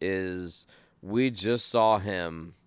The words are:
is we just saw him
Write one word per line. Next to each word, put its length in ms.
is 640
we 280
just 380
saw 320
him 560